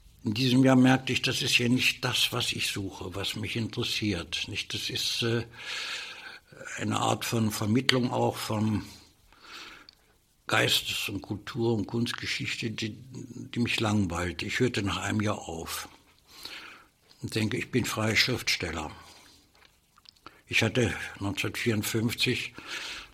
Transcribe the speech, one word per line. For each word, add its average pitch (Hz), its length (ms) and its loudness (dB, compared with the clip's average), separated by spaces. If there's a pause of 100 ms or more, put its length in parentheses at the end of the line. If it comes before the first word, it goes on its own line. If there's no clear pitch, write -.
(240)
in 110 100 0
diesem 127 300 6
Jahr 131 120 8
merkte 127 380 6
ich, - 80 0
das - 200 0
ist 131 160 4
ja 120 120 4
nicht - 340 2
das, - 300 2
was 120 180 0
ich 113 160 -2
suche, 95 480 -6
was 98 200 -4
mich 110 200 -4
interessiert. 104 920 -2
Nicht, - 260 -6
das - 160 -4
ist, - 340 -2
äh, 117 220 2 (1300)
eine 104 220 0
Art 113 260 2
von 110 260 2
Vermittlung 123 600 2
auch 117 240 2
von 107 480 0 (1600)
Geistes- 113 640 2
und 98 120 -4
Kultur- 113 540 0
und 98 100 0
Kunstgeschichte, - 840 -2
die, 107 260 -6 (140)
die - 480 -8
mich 117 200 2
langweilt. 90 600 2
Ich - 180 -2
hörte 120 220 2
nach 90 160 -2
einem 101 240 0
Jahr 104 160 0
auf - 500 -8 (1300)
und 113 140 -6
denke, 110 220 0
ich - 120 -6
bin 120 160 2
freier 107 300 0
Schriftsteller. 85 760 0 (1600)
Ich - 160 4
hatte 110 280 4 (280)
neunzehnhundertvierundfünfzig 110 1300 0 (600)